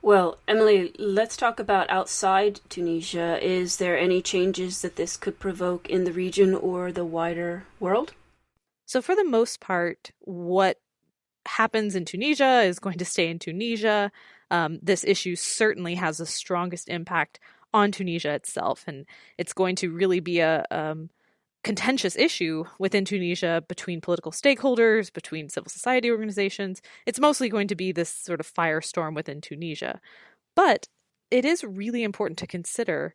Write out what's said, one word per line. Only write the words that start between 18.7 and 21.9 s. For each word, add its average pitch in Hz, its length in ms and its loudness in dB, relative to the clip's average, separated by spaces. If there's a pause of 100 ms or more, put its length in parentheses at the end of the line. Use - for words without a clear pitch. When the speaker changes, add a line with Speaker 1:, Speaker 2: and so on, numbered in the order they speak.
Speaker 2:
and 139 180 -12 (320)
it's - 160 -6
going 185 220 0
to 180 160 -4
really 180 300 2
be 170 180 0
a, 160 320 2
um, 156 400 -6 (500)
contentious 214 540 -2